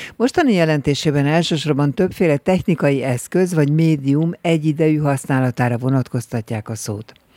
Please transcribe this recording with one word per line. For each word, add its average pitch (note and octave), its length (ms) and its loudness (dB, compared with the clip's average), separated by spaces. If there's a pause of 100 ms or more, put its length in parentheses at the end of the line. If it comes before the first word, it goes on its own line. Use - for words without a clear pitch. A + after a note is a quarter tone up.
(160)
Mostani C4+ 380 2
jelentésében D3+ 720 2
elsősorban D3 680 0
többféle F3+ 440 0
technikai D3+ 680 0
eszköz E3 500 -2
vagy D3 180 2
médium D#3 600 2 (100)
egyidejű D#3 560 0
használatára C3 800 0
vonatkoztatják A#2+ 920 -4
a A2+ 60 -6
szót. G#2+ 380 -10 (240)